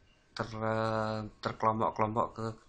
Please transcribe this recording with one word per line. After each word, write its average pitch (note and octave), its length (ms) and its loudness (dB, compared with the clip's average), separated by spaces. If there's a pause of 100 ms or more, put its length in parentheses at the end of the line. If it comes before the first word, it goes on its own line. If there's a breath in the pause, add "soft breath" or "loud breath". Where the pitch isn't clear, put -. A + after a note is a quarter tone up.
(380)
ter-, A2 880 0 (160)
terkelompok-kelompok A2 880 2
ke A2+ 160 -6 (220)